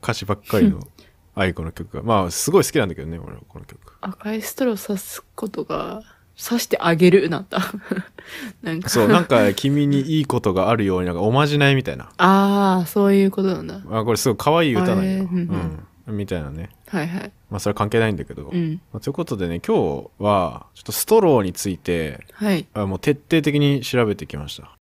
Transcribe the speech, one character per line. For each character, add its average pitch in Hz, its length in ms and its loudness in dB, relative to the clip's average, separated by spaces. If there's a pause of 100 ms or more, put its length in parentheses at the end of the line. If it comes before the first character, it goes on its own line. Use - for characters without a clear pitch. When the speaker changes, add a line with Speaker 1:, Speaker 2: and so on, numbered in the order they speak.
Speaker 1:
歌 117 100 -2
詞 - 120 -8
ば 104 100 -2
っ - 80 -20
か - 160 0
り 220 100 6
の - 120 -4 (260)
Speaker 2:
<laughs> - 280 -20
Speaker 1:
ア 95 100 0
イ 90 80 2
コ 82 100 -8
の 82 80 -8
曲 - 240 -12
が。 - 80 -8
ま 107 200 2
あ、 87 80 -2
す - 200 -2
ご 190 80 6
い 139 60 4
好 - 60 -6
き 160 80 2
な 110 60 2
ん 92 40 -6
だ 80 60 -8
け - 60 -12
ど 76 60 -10
ね、 82 100 -8
俺 - 180 -14
は - 120 -18
こ - 120 -18
の - 60 -18
曲。 - 140 -20 (220)
Speaker 2:
赤 208 320 -8
い 220 80 -4
ス - 140 -12
ト 269 100 0
ロ 233 80 2
ー 196 40 -4
さ 196 200 -6
す - 260 -12 (120)
こ 214 120 -8
と - 160 -8
が、 160 380 -8 (340)
さ - 240 -4
し - 80 -6
て - 120 0
あ 170 140 2
げ 175 160 8
る 180 200 6
な 165 100 -4
ん 196 100 -12
だ。 - 100 -4 (540)
<laughs> - 480 -16
な 175 120 -6
ん 165 80 -6
か。 - 80 -8
Speaker 1:
そ 117 160 4
う、 - 20 4
な 160 140 6
ん 165 40 -2
か、 107 300 4
君 143 320 2
に 143 300 0
い 156 40 2
い 139 60 0
こ 120 120 0
と 98 140 0
が 92 160 2
あ 117 60 4
る 107 100 0
よ 92 120 2
う - 20 2
に、 90 80 0
な 87 60 -2
ん - 20 -4
か、 85 60 -2
お 107 100 2
ま 143 160 4
じ 147 100 0
な 139 140 4
い 135 40 4
み 131 80 0
た 73 100 -4
い 65 40 -8
な。 - 200 -16
Speaker 2:
あ 196 680 4
ー、 - 20 -2
そ 202 220 2
う 196 60 6
い 196 120 6
う 190 60 2
こ 196 100 -4
と 190 60 0
な 170 140 -2
ん - 60 -12
だ。 - 220 -12
Speaker 1:
あ、 110 140 -2
こ 117 80 0
れ 107 60 2
す 127 120 2
ご 107 60 2
い - 20 -16
可 151 180 2
愛 165 140 4
い 117 60 2
歌 92 180 2
な - 0 -
ん - 40 2
よ。 - 40 0
Speaker 2:
あ - 20 0
れ、 - 140 0
う 95 60 -2
ん - 40 -6
う 180 180 -2
ん。 85 400 -6 (220)
Speaker 1:
う 110 60 -8
ん。 104 40 -4
み 101 100 -6
た 90 100 -4
い 80 60 -6
な 71 80 -10
ね。 80 180 -12 (200)
Speaker 2:
は 180 120 -2
い 156 60 -4
は 175 140 -6
い。 202 100 -14 (180)
Speaker 1:
ま 104 80 -6
あ、 - 20 -4
そ 107 100 -2
れ - 20 0
は 104 40 -2
関 107 140 -2
係 117 100 0
な 113 80 2
い 107 60 0
ん 90 40 -4
だ - 80 -8
け - 100 -18
ど。 71 180 -14
Speaker 2:
う - 20 -4
ん。 170 240 -4 (140)
Speaker 1:
ま 117 40 -10
あ、 - 20 -8
と - 100 -6
い - 20 -6
う - 20 -6
こ 170 120 -6
と 127 100 -6
で 92 120 -4
ね、 85 180 -4
今 220 100 0
日 82 340 -2 (100)
は、 95 560 0
ち - 60 -20
ょ - 0 -
っ - 20 -20
と - 80 -12
ス - 140 -4
ト 220 160 4
ロ 151 180 6
ー - 20 2
に 92 120 -2
つ - 180 -8
い 87 80 -6
て、 80 440 -4 (100)
Speaker 2:
は 208 200 -2
い。 170 220 -4
Speaker 1:
あ、 104 100 -2
も 95 120 -4
う - 20 -6
徹 147 140 0
底 160 280 0
的 147 180 0
に 143 220 2
調 120 240 0
べ 104 100 0
て 76 120 -14
き - 100 -12
ま 73 100 -10
し - 140 -16
た。 - 160 -20 (120)